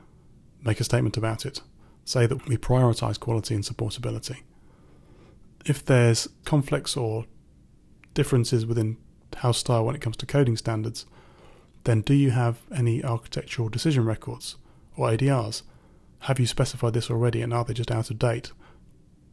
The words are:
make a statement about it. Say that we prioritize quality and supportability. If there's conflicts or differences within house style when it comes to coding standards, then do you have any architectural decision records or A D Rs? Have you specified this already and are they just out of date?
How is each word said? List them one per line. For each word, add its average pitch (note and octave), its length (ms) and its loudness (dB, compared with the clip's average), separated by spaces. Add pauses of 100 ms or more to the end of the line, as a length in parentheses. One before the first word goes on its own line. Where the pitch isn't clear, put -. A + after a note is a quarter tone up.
(640)
make A2 180 0
a B2 40 -2
statement A#2 340 0
about G#2+ 260 -4
it. - 160 -10 (460)
Say B2 180 2
that C3 240 -2
we A#2+ 80 0
prioritize A#2+ 640 2
quality A2+ 340 -2
and G2+ 80 -2
supportability. A2+ 760 -8 (1300)
If - 180 0
there's A#2+ 440 4 (180)
conflicts - 500 0
or A2+ 300 -4 (880)
differences A#2+ 500 2
within A2+ 320 0 (400)
house A#2+ 220 2
style A#2 260 2
when B2 100 -2
it D3 60 -10
comes A2+ 160 -4
to - 80 -10
coding B2 320 2
standards, A2 480 -4 (800)
then A2+ 160 4
do C#3 140 2
you C#3 160 6
have A#2+ 320 0 (120)
any A#2+ 300 0
architectural - 640 -4
decision B2 380 2
records - 500 -6 (400)
or B2+ 140 0
A A2+ 80 2
D C3+ 120 2
Rs? A2+ 320 -2 (640)
Have - 140 0
you B2 80 2
specified A#2+ 460 0
this A#2 180 -2
already A#2 300 0
and A#2 140 -2
are A#2+ 100 0
they A#2 80 -6
just A#2 180 -4
out A2+ 200 -2
of A2 80 -8
date? A#2 340 -2 (800)